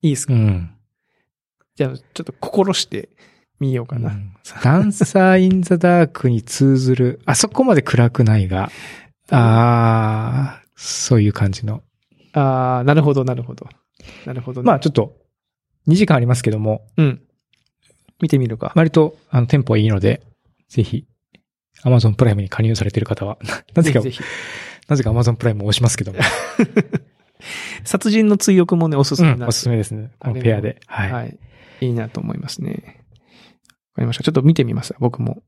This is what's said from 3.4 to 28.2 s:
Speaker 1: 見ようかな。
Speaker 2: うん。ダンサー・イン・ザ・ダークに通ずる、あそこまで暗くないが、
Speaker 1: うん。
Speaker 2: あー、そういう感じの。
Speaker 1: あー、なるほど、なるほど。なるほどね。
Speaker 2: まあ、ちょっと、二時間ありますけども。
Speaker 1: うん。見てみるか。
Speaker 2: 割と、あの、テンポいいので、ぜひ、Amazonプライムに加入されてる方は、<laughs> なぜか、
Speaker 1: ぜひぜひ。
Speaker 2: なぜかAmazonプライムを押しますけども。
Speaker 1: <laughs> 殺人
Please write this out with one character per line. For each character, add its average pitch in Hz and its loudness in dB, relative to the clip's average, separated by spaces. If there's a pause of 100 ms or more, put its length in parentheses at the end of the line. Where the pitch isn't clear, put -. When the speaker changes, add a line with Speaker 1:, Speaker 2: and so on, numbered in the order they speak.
Speaker 1:
見 135 -4
よ 120 -6
う 117 -14
か 123 -10
な。 113 -6
Speaker 2:
う - -8
ん。 101 -14 (300)
ダ 143 2
ン 208 0
サ 202 -2 (280)
ー・ 185 4
イ 185 4
ン・ 185 2
ザ・ 175 0
ダ 175 4
ー - -
ク - -2
に 117 0
通 135 2
ず 127 2
る、 123 -2
あ 143 2
そ 262 2
こ - 0
ま 247 4
で 139 4
暗 120 4
く 123 2
な 110 4
い 95 0
が、 95 -4 (600)
Speaker 1:
う - 0
ん。 - 6
Speaker 2:
あ 117 2
ー、 - -20
そ - -2
う 110 6
い 104 4
う 104 0
感 98 -2
じ 101 -10
の。 107 -8 (500)
Speaker 1:
あ 127 0
ー、 127 -4
な 143 2
る 156 2
ほ 143 0
ど、 135 0
な 127 -6
る 123 -10
ほ 123 -14
ど。 - -20 (560)
な 127 -12
る 127 -10
ほ 123 -14
ど 127 -10
ね。 123 0
Speaker 2:
ま 220 4
あ、 135 -2
ち - -2
ょ 151 2
っ - -10
と、 107 -2 (720)
二 156 4
時 202 4
間 156 4
あ 123 2
り 120 0
ま 123 2
す 123 -6
け 113 0
ど 107 -2
も。 107 -4 (100)
Speaker 1:
う 160 2
ん。 135 0 (1000)
見 165 -2
て 143 2
み 123 0
る 110 -8
か。 - -8
Speaker 2:
割 165 4
と、 156 2 (140)
あ 131 2
の、 120 2
テ 143 2
ン 131 0
ポ 113 2
い 107 4
い 110 4
の 104 2
で、 107 0 (460)
ぜ - -2
ひ、 107 -4 (760)
Amazon 117 4
プ 127 2
ラ 110 4
イ - 2
ム 101 -2
に 95 -6
加 - -4
入 113 2
さ 104 -4
れ 101 -4
て - -2
る 107 -2
方 98 -6
は、 104 -10 (180)
<laughs> - -20
な 170 4
ぜ 156 2
か、 123 2
Speaker 1:
ぜ 113 -4
ひ - -14
ぜ - -12
ひ。 - -14 (580)
Speaker 2:
な 147 2
ぜ 127 0
か 113 0
Amazon 117 2
プ - -10
ラ 117 2
イ - -2
ム 104 -8
を - -2
押 107 0
し 123 0
ま 120 4
す - -2
け 101 -4
ど 98 -12
も。 110 -12 (840)
Speaker 1:
<laughs> - -18
殺 202 -2
人 214 4